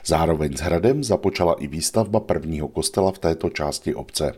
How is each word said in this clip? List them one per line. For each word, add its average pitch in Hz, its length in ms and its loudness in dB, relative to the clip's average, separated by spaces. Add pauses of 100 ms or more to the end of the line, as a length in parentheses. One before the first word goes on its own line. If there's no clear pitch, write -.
Zároveň 78 500 2
s 76 40 -8
hradem 90 440 2
započala 92 500 2
i 71 120 -4
výstavba 101 540 0
prvního 78 480 -2
kostela 95 440 0
v - 60 -8
této 82 320 0
části 73 440 -4
obce. - 440 -4